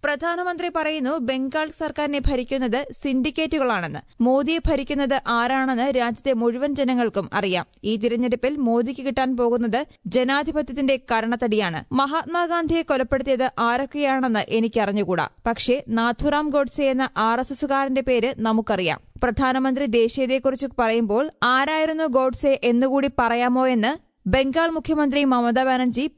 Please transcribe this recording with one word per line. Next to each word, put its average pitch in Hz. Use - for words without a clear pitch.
പ്രധാനമന്ത്രി 339
പറയുന്നു 311
ബംഗാൾ 262
സർക്കാരിനെ 294
ഭരിക്കുന്നത് 262
സിൻഡിക്കേറ്റുകളാണെന്ന്. 262
മോദിയെ 269
ഭരിക്കുന്നത് 277
ആരാണെന്ന് 254
രാജ്യത്തെ 240
മുഴുവൻ 240
ജനങ്ങൾക്കും 240
അറിയാം. 185
ഈ 214
തിരഞ്ഞെടുപ്പിൽ 247
മോദിക്ക് 240
കിട്ടാൻ 262
പോകുന്നത് 240
ജനാധിപത്യത്തിന്റെ 269
കരണത്തടിയാണ്. 220
മഹാത്മാഗാന്ധിയെ 330
കൊലപ്പെടുത്തിയത് 262
ആരൊക്കെയാണെന്ന് 262
എനിക്കറിഞ്ഞുകൂടാ. 202
പക്ഷേ 240
നാഥുറാം 254
ഗോഡ്സെ 285
എന്ന 262
ആർ 226
എസ് 262
എസുകാരന്റെ 269
പേര് 247
നമുക്കറിയാം. 214
പ്രധാനമന്ത്രി 262
ദേശീയതയെക്കുറിച്ച് 254
പറയുമ്പോൾ 226
ആരായിരുന്നു 311
ഗോഡ്സെ 262
എന്നുകൂടി 262
പറയാമോ 247
എന്ന് 247
ബംഗാൾ 269
മുഖ്യമന്ത്രി 302
മമതാ 247
ബാനർജി 254